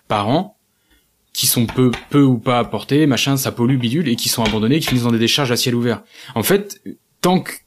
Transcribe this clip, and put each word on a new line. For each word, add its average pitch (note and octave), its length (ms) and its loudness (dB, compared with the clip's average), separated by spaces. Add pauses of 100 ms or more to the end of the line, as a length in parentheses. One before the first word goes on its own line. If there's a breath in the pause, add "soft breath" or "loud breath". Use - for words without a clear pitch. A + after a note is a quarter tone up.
par G#2 220 0
an, F3 260 -2 (800)
qui - 120 -2
sont A#2 200 0
peu, B2+ 240 2 (180)
peu C#3+ 140 4
ou B2+ 160 4
pas B2 200 0
apportés, A#2+ 480 0
machin, C#3 300 0
ça A#2+ 160 -4
pollue, B2 240 0
bidule, B2+ 320 -2
et A2+ 80 0
qui - 140 -4
sont A#2+ 120 -2
abandonnés, A2 380 2
qui - 80 -4
finissent B2 160 0
dans A#2+ 80 2
des A2+ 60 2
décharges A#2 340 0
à A#2 40 0
ciel A#2+ 180 0
ouvert. A#2+ 280 -2 (320 loud breath)
En A2 80 -2
fait, G3+ 380 0 (400)
tant F3+ 240 2 (220)